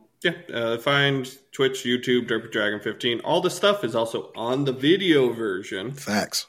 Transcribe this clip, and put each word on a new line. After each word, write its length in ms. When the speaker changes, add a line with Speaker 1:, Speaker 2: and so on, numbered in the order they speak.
Speaker 1:
yeah. 120
Uh, 260
find 460
Twitch, 320
YouTube, 420
Derpy 240
Dragon 300
fifteen. 400
All 200
the 100
stuff 320
is 120
also 400
on 300
the 80
video 580
version. 600
Speaker 2:
Facts. 560